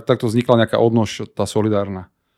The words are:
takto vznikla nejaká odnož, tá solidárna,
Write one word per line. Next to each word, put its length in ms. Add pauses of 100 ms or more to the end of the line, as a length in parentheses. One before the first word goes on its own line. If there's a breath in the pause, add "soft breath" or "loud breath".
takto 200
vznikla 340
nejaká 180
odnož, 520
tá 140
solidárna, 640 (300)